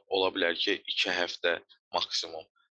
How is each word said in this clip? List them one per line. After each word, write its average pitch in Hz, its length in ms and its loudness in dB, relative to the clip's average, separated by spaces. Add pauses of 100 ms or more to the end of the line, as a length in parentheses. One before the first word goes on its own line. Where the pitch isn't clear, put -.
ola 92 280 2
bilər 87 260 2
ki, 95 240 0
iki - 320 -2
həftə 87 440 0 (340)
maksimum 82 520 -4 (280)